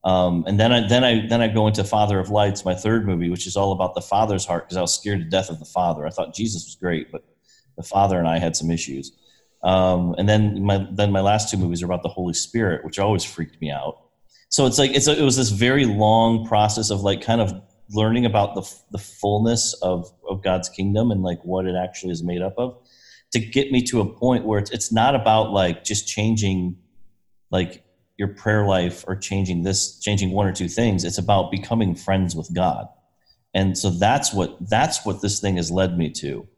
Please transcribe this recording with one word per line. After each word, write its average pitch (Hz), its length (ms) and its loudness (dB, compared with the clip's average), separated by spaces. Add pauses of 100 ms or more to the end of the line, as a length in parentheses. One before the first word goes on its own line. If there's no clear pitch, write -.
Um, 90 420 2
and 101 120 2
then 117 140 6
I, 117 120 4
then 123 200 4
I, 113 220 2
then 117 140 2
I 113 60 2
go 107 200 2
into 104 180 0
Father 104 340 2
of 92 100 -4
Lights, 104 360 2
my 90 100 0
third 107 300 0
movie, 87 240 0
which 90 180 -4
is 90 80 -8
all 98 160 2
about 92 240 -2
the - 60 -4
Father's 101 440 0
heart, 87 220 -6
'cause 90 80 -10
I 92 60 0
was 85 120 -2
scared 104 260 -2
to 82 60 -6
death 95 240 -2
of 80 100 -10
the 76 60 -18
Father. 82 400 -2
I 80 40 -4
thought - 240 -6
Jesus 104 320 -4
was - 100 -20
great, 85 340 -4
but - 140 -14 (540)
the - 60 -14
Father 98 360 2
and 82 80 2
I 82 100 2
had 85 200 -2
some 80 120 -2
issues. 69 440 -6 (500)
Um, 92 540 2
and 98 100 2
then 104 340 2
my, 98 300 0
then 101 200 2
my 95 100 2
last 107 280 2
two 104 60 -4
movies 87 260 0
are 90 40 -6
about 90 180 -2
the - 60 -4
Holy 90 240 -4
Spirit, 98 500 -2
which 80 160 -10
always 98 240 2
freaked - 380 -10
me 76 100 -6
out. 69 260 -8 (520)
So 139 160 2
it's 127 120 2
like, 135 140 4
it's 139 160 2
a, 147 100 2
it 156 60 2
was 131 140 4
this 120 140 2
very 127 340 4
long 110 600 4
process 107 440 0
of, 98 120 -2
like, 98 200 0
kind 117 180 2
of 95 140 0 (380)
learning 110 340 2
about 101 300 2
the, 92 140 -8 (220)
the 107 60 -10
fullness 107 840 -2
of, 90 300 -2 (180)
of 95 140 -6
God's 92 240 -2
kingdom 104 440 0
and, 95 120 -2
like, 87 220 -4
what 92 200 -4
it 90 100 -4
actually 90 360 -6
is 82 120 -6
made 87 180 -4
up 95 160 -6
of, 123 200 -6 (540)
to 120 80 0
get 135 320 -2
me 127 120 2
to 120 180 0
a 95 40 2
point 120 400 0
where 107 140 0
it's, 101 120 -4
it's 110 200 -6
not 120 240 4
about, 110 380 2
like, 90 320 0
just - 240 -4
changing, 98 680 0 (760)
like, - 340 -2 (320)
your 101 100 -2
prayer 107 400 0
life 90 400 0
or 92 80 -4
changing 92 480 -2
this, - 360 -2
changing 98 300 0
one 98 160 0
or 92 80 0
two 92 140 -4
things. 101 360 0
It's 85 140 -4
about 98 320 2
becoming 101 460 -2
friends 95 400 -2
with 80 180 -8
God. 87 340 0 (680)
And 95 200 2
so 101 140 0
that's 101 420 2
what, 92 380 -4
that's 127 340 0
what 98 200 -6
this 98 160 -2
thing 98 180 0
has 82 140 -2
led 87 260 0
me 78 140 -2
to. 67 360 -8 (100)